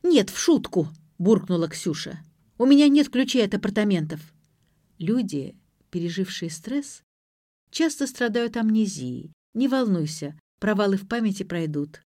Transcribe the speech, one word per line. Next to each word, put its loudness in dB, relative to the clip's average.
«Нет, 4
в -10
шутку», 0
буркнула 2
Ксюша. -8
«У 2
меня 8
нет 4
ключей 2
от -2
апартаментов». 0
«Люди, -2
пережившие -6
стресс, -8
часто -2
страдают -2
амнезией. -2
Не 0
волнуйся, -2
провалы 2
в -8
памяти -2
пройдут», -6